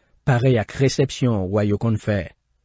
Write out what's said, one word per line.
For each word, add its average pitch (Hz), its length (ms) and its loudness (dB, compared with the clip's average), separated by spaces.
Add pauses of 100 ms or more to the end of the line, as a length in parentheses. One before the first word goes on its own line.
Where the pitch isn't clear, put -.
(260)
parèy 123 360 2
ak - 160 -10
resèpsyon 127 720 0
w 104 80 0
a 104 80 2
yo 101 120 0
konn 113 200 0
fè. 104 220 -2 (440)